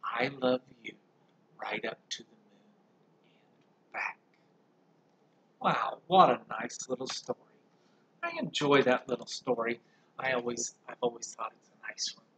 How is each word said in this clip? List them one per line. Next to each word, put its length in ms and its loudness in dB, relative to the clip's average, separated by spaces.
I 260 -2
love 200 2
you 100 -14
right 240 -6
up 140 -8
to 140 -10
the 60 -20
moon 320 -20
and 100 -20
back. 260 -8
Wow, 460 0
what 220 10
a 100 4
nice 400 -8
little 180 -6
story. 300 -6
I 160 -4
enjoy 440 4
that 260 2
little 180 -4
story. 520 -2
I 140 -2
always, 420 -4
I've 140 -14
always 320 -4
thought 260 -10
it's 100 -20
a 180 -20
nice 280 -8
one. 100 -20